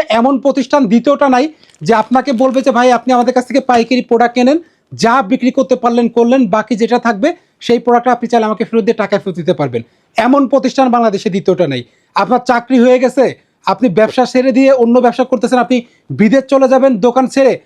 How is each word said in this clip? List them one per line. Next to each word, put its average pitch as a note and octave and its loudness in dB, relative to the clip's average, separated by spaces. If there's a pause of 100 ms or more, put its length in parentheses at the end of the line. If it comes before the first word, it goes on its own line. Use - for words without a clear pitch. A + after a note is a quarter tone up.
এমন A#3+ 0
প্রতিষ্ঠান C4+ 0
দ্বিতীয়টা C4+ 2
নাই C4 0 (280)
যে D#3+ 0
আপনাকে B3 0
বলবে C4 0
যে, C4+ 0
"ভাই, A#3+ 2
আপনি A#3+ 0
আমাদের B3 0
কাছ B3 -2
থেকে C4 0
পাইকারি A#3+ 0
প্রোডাক্ট A#3+ 0
কেনেন, B3+ 2 (340)
যা A3+ 0
বিক্রি B3 -2
করতে B3+ -2
পারলেন A#3+ 0
করলেন, A#3+ 0
বাকি G#3+ -2
যেটা A#3 -2
থাকবে A#3 -2 (240)
সেই A#3+ 0
প্রোডাক্টটা A#3+ 0
আপনি A#3+ -4
চাইলে A3+ 0
আমাকে G#3+ -4
ফেরত A3+ -2
দিয়ে A3 0
টাকা G3+ -2
ফেরত F3+ -10
দিতে E3+ -4
পারবেন।" B2 -6 (360)
এমন C4 2
প্রতিষ্ঠান C4 0
বাংলাদেশে A3+ 0
দ্বিতীয়টা F3+ 0
নাই। B2+ -6 (320)
আপনার G#3+ 0
চাকরি A#3+ 0
হয়ে B3+ 4
গেছে, A#3+ 0 (300)
আপনি G3 0
ব্যবসা G#3+ 0
ছেড়ে B3+ 0
দিয়ে C4+ 4
অন্য A#3+ 2
ব্যবসা A#3+ 0
করতেছেন, B3 -2
আপনি A#3+ -2 (240)
বিদেশ G#3 2
চলে C4+ 2
যাবেন C4 2
দোকান A#3+ 0
ছেড়ে C4 0